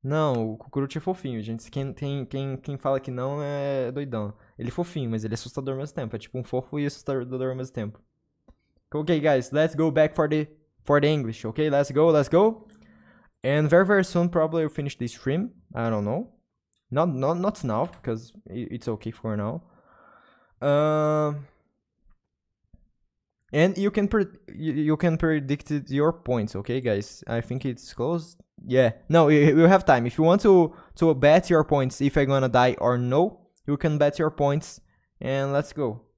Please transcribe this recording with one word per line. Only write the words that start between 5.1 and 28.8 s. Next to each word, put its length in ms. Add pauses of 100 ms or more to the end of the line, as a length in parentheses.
mas 140
ele 80
é 40
assustador 360
ao 80
mesmo 140
tempo. 200
É 40
tipo 200
um 60
fofo 340
e 60
assustador 640
ao 80
mesmo 180
tempo. 240 (960)
Okay, 260
guys, 320
let's 240
go 160
back 240
for 140
the, 180 (380)
for 160
the 80
English, 380
okay? 240
Let's 200
go, 200
let's 180
go. 400 (760)
And 240
very, 200
very 180
soon, 240
probably 320
we'll 80
finish 280
the 120
stream. 440 (220)
I 140
don't 160
know. 300 (560)
Not, 180
not, 300
not 260
now, 220
because 460 (180)
i-, 200
it's 160
okay 240
for 280
now. 240 (1000)
Uh, 720 (2250)
and 240
you 120
can 160
pre-, 200 (280)
you, 200
you 240
can 180
predict 540
it, 200
your 220
points, 420
okay, 280
guys? 440
I 140
think 240
it's 300
closed. 440 (280)
Yeah, 260 (180)